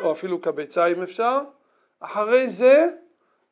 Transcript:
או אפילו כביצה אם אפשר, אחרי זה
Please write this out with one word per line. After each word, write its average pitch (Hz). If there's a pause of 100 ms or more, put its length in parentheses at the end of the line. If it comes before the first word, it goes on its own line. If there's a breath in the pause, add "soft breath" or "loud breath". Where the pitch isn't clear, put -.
או 165
אפילו 175
כביצה 151
אם 175
אפשר, 233 (600)
אחרי 226
זה 262 (640)